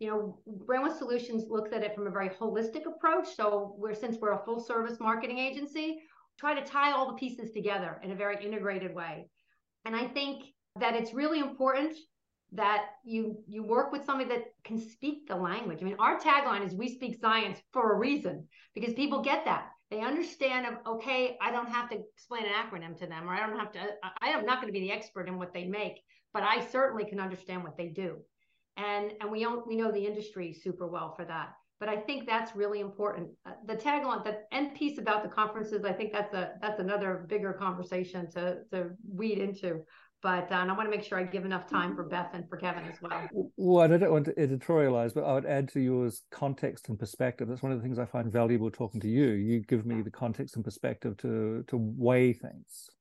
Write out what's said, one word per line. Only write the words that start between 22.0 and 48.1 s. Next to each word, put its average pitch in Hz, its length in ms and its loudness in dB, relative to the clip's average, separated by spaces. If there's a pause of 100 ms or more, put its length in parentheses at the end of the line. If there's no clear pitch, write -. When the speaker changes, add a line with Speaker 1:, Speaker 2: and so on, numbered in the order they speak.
Speaker 1:
explain 233 300 -6
an 202 60 0
acronym 190 460 -4
to 180 80 -6
them, 165 220 -8
or 185 60 -2
I 208 120 0
don't 214 120 -4
have 208 140 -6
to, 196 60 -12 (240)
I, 185 80 -6 (120)
I 247 80 0
am 254 160 0
not 254 140 2
gonna 220 120 -6
be 190 80 -2
the 185 100 -2
expert 196 380 -6
in 180 80 -6
what 180 160 -8
they 180 140 -6
make, 196 340 -6 (320)
but 208 100 -2
I 233 240 2
certainly 254 380 2
can 196 160 -4
understand 180 420 -6
what 156 140 -12
they 175 120 -6
do. 170 280 -6 (600)
And, 208 420 -2
and 208 100 -4
we 220 100 -2
don't, 233 260 -2
we 226 100 -2
know 226 160 2
the 202 140 0
industry 190 480 -6
super 180 320 -6
well 165 280 -6
for 170 120 -10
that. 165 240 -6 (280)
But 214 120 -2
I 208 60 2
think 233 300 -4
that's 226 300 0
really 208 240 0
important. 202 480 -4 (160)
Uh, - 80 -14 (140)
the 220 100 -4
tagline, 269 480 0
the 214 140 -4 (120)
end 285 240 -2
piece - 220 0
about 208 260 2
the 208 60 -6
conferences, 214 560 0
I 196 80 2
think 214 180 -4
that's 202 220 -2
a, 180 200 -2 (100)
that's 214 180 -2
another 190 480 0
bigger 196 240 0
conversation 180 800 -4
to, 180 300 -2 (120)
to 180 200 -2 (140)
weed 202 320 -2
into. 190 440 -2 (400)
But, 180 300 0
uh, - 20 2
and 180 160 2
I 190 60 0
wanna 220 120 0
make 208 140 0
sure 190 160 -4
I 185 60 0
give 185 200 -4
enough 185 240 -2
time 180 280 0
for 175 80 -4
Beth 175 280 -2
and 170 160 -8
for - 80 -8
Kevin 170 280 -2
as - 180 -10
well. 175 540 -4
Speaker 2:
Well, 180 260 10
I 165 60 12
don't 170 240 8
want 151 140 6
to 156 80 -4
editorialize, 135 800 4
but 147 120 0
I 147 80 4
would 135 140 4
add 139 240 2
to 139 100 0
yours 127 500 2
context - 580 -2
and 110 80 -2
perspective. 123 520 -2
That's 123 120 -4
one 135 120 0
of 127 60 0
the 113 40 -4
things 123 160 -2
I 123 60 0
find 120 260 -2